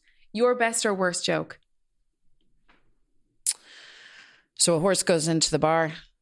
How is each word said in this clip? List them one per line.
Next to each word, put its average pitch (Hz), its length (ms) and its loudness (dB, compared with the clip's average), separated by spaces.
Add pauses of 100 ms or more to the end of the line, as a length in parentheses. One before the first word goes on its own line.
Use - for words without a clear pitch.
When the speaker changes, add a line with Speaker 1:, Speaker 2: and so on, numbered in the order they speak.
(320)
Speaker 1:
your 247 240 0
best 233 300 -2
or 208 80 0
worst 180 320 -2
joke? 160 340 -4 (3000)
Speaker 2:
So 170 180 2
a 156 40 0
horse 185 240 2
goes 180 240 0
into 160 240 0
the 151 80 0
bar, 160 340 0 (280)